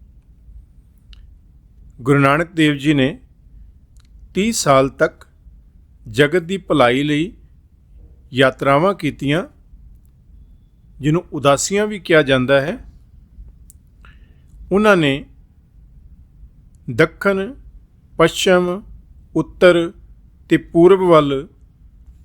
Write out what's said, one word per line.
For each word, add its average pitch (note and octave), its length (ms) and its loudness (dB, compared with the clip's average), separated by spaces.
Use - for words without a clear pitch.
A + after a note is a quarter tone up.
ਗੁਰੂ C#3 180 0
ਨਾਨਕ C#3+ 320 0
ਦੇਵ D3+ 240 0
ਜੀ C#3 180 -2
ਨੇ C3 260 -2
ਤੀਹ G#3+ 200 -2
ਸਾਲ C#3 360 2
ਤੱਕ - 380 -6
ਜਗਤ C#3+ 340 -2
ਦੀ F3+ 160 -8
ਭਲਾਈ C3+ 460 0
ਲਈ D3+ 300 -6
ਯਾਤਰਾਵਾਂ C#3 600 0
ਕੀਤੀਆਂ, D3+ 540 -6
ਜਿਹਨੂੰ D3+ 240 -2
ਉਦਾਸੀਆਂ D3+ 540 -2
ਵੀ G#3+ 120 -10
ਕਿਹਾ E3 220 2
ਜਾਂਦਾ C3+ 400 0
ਹੈ। F3 160 -8
ਉਹਨਾਂ G#3 260 2
ਨੇ D3 280 -2
ਦੱਖਣ, G3 580 -4
ਪੱਛਮ, F3+ 640 0
ਉੱਤਰ E3+ 580 0
ਤੇ D#3+ 80 4
ਪੂਰਬ F3+ 420 4
ਵੱਲ D3+ 480 2